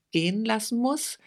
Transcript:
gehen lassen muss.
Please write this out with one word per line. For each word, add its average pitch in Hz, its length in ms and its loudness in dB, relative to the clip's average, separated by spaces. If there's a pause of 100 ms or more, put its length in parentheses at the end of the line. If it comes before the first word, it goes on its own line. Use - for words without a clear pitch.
(120)
gehen 180 340 2
lassen 220 320 0
muss. 262 500 0